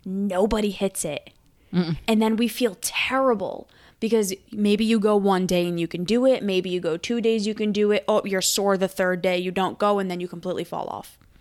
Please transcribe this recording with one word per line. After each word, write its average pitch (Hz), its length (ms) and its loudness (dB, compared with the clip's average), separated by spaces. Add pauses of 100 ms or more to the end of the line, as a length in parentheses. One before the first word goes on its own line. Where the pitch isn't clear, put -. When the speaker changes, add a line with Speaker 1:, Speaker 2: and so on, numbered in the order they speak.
Speaker 1:
nobody 202 640 0
hits 196 340 -4
it. 151 280 -8 (420)
Speaker 2:
Mm-mm. 170 240 0 (100)
Speaker 1:
And 220 140 4
then 220 140 2
we 233 120 2
feel 220 340 -2
terrible 254 840 -2 (320)
because 214 340 0 (180)
maybe 208 340 2
you 220 140 4
go 208 160 4
one 190 320 2
day 175 200 2
and 170 120 -2
you 165 80 -2
can 175 160 -6
do 233 240 2
it. 254 160 4
Maybe 185 260 0
you 180 100 -2
go 170 180 -2
two 233 220 -4
days, 220 280 2
you 214 80 -2
can 214 160 -2
do 208 200 2
it. 208 160 0
Oh, 214 180 2
you're 190 160 -2
sore 196 360 0
the 185 100 0
third 185 360 -2
day, 180 160 0
you 180 120 -4
don't 185 280 -2
go, 208 180 2
and 190 140 -2
then 180 80 -6
you 180 80 -6
completely 180 360 -6
fall - 240 -8
off. - 300 -12 (240)